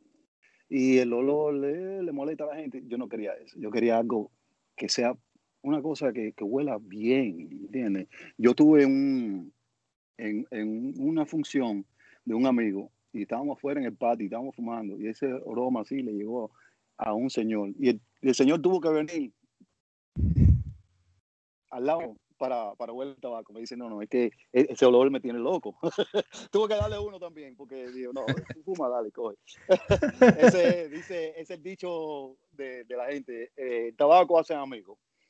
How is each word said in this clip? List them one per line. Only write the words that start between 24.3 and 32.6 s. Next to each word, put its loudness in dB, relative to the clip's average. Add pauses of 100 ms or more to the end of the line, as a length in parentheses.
e-, 6
ese 4
olor 8
me -4
tiene -6
loco". -4
<laughs> -4
Tuvo 2
que -2
darle -4
uno -10
también, -16
porque -14
digo, -10
"No, -6 (360)
fuma, -4
dale, -4
coge". -10 (300)
<laughs> 6
Ese, 6
dice, -8
es -14
el -12
dicho -10 (140)
de, -12